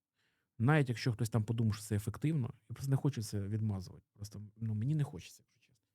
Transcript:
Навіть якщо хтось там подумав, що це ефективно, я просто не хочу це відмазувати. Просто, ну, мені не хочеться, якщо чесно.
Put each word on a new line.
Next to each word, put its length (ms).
Навіть 300
якщо 220
хтось 180
там 140
подумав, 300
що 100
це 120
ефективно, 580
я 40
просто 180
не 60
хочу 260
це 240
відмазувати. 680
Просто, 280
ну, 160
мені 220
не 80
хочеться, 400
якщо 180
чесно. 340